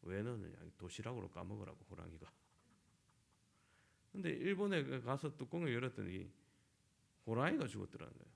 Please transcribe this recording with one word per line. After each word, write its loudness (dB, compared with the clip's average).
왜 0
넣느냐? -4
도시락으로 -6
까먹으라고, -6
호랑이가. -12
<laughs> -20
근데 0
일본에 4
가서 0
뚜껑을 2
열었더니 0
호랑이가 4
죽었더라는 -6
거예요. -18